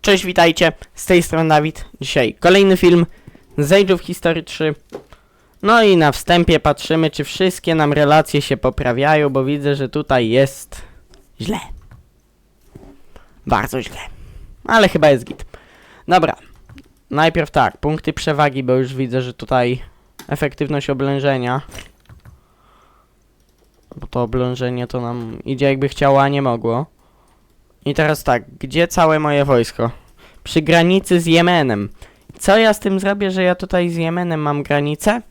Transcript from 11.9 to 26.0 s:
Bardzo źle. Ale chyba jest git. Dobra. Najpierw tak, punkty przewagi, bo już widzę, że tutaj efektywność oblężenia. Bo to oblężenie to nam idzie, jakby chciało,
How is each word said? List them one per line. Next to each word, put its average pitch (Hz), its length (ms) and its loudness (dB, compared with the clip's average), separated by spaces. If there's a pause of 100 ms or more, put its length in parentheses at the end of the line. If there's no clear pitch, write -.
Bardzo 127 340 -4
źle. - 160 -14 (680)
Ale 220 240 4
chyba 156 200 4
jest 127 140 2
git. - 220 -16 (600)
Dobra. 170 280 2 (720)
Najpierw 156 420 0
tak, 120 260 0
punkty 156 360 -4
przewagi, 143 500 -2
bo 127 100 0
już 131 220 -2
widzę, 127 260 -4
że 123 120 -8
tutaj 123 480 -2 (460)
efektywność 147 640 -4
oblężenia. 135 720 -2 (2250)
Bo 147 120 -16
to - 140 -6
oblężenie 123 680 -4
to 127 140 -8
nam 120 440 -10
idzie, 135 200 -4
jakby 139 240 0
chciało, 139 320 2